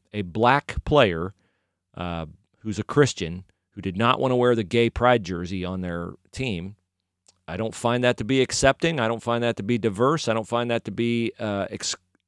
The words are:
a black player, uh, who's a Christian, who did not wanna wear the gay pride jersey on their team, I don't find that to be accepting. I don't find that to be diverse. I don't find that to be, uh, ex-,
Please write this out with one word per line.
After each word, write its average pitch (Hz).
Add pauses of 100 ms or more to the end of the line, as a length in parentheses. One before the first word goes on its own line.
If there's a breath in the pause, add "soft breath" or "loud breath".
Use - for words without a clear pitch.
(120)
a 104
black 117
player, 98 (640)
uh, 85 (340)
who's 107
a 104
Christian, 92 (260)
who 101
did 90
not 117
wanna 127
wear 123
the 113
gay 117
pride 120
jersey 90
on 92
their 87 (180)
team, 101 (720)
I 90
don't 110
find 120
that 123
to 117
be 131
accepting. 139
I 113
don't 113
find 117
that 117
to 104
be 117
diverse. 113
I 113
don't 110
find 120
that 117
to 107
be, 117
uh, 101
ex-, - (320)